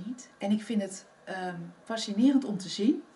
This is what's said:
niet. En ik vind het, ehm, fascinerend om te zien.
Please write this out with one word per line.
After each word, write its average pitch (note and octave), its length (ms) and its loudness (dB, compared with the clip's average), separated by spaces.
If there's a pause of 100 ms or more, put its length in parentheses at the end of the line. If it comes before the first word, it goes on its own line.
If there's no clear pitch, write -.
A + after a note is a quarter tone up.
niet. B3+ 220 -10 (100)
En G3+ 120 -2
ik G#3+ 120 2
vind G#3+ 200 0
het, - 240 -10 (180)
ehm, F3+ 360 -6 (240)
fascinerend A3+ 600 4
om F#3+ 140 -2
te - 100 -8
zien. A#3+ 340 2 (140)